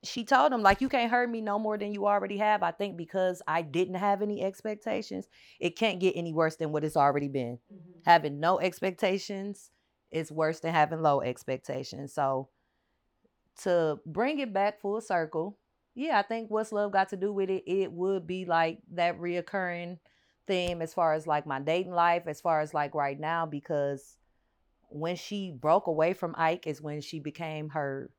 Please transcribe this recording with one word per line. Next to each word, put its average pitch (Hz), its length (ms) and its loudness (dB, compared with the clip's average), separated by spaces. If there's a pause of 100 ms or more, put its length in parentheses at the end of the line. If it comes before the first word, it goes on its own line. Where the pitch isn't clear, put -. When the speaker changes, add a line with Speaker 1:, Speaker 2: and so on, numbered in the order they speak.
Speaker 1:
she 233 200 -6
told 269 260 6
him, 233 100 0
like, 202 200 6
"You 262 80 0
can't 240 200 2
hurt 247 200 2
me 233 100 -4
no 208 180 -2
more 214 200 -2
than 208 160 -4
you 202 140 0
already 202 300 2
have." 214 240 2
I 170 100 0
think 190 260 -6
because 180 500 -2
I 165 140 0
didn't 175 340 0
have 202 260 2
any 208 220 -2
expectations, 196 880 -6 (320)
it 175 160 -2
can't 190 240 0
get 185 160 4
any 170 160 -4
worse 160 240 2
than 151 160 -4
what 151 100 0
it's 156 140 0
already 143 320 4
been. 123 280 -4 (160)
Speaker 2:
Mm-hmm. - 320 -20
Speaker 1:
Having 151 360 6
no 175 180 4
expectations 196 1120 -2 (400)
is 160 180 -4
worse 160 300 0
than 165 140 -2
having 160 280 4
low 143 200 4
expectations. 131 920 -6
So 135 360 -2 (1120)
to 165 440 2
bring 240 340 -2
it 247 140 -4
back 202 280 0
full 208 180 -2
circle, 170 580 -2 (380)
yeah, 262 240 2
I 202 40 2
think 226 280 -6
what's 214 220 -2
love 208 180 0
got 196 180 2
to 196 80 -6
do 196 140 0
with 196 180 -2
it? 190 160 -2
It 190 260 0
would 180 360 -2
be, 185 180 -6
like, 165 340 2 (140)
that 170 260 0
reoccurring 175 800 -4 (480)
theme 175 340 -2
as 160 120 -6
far 165 200 4
as, 156 140 -2
like, 151 180 0
my 135 160 -4
dating 180 320 0
life, 170 340 4
as 151 140 -8
far 160 200 2
as, 151 120 -4
like, 147 200 -2
right 143 260 0
now, 165 260 -2
because 143 720 -4 (720)
when 165 260 -6
she 190 360 -8
broke 151 360 2
away 160 260 2
from 170 240 -6
Ike 165 300 0
is 151 140 -6
when 151 200 -6
she 156 180 -10
became 156 500 -8
her 139 480 -4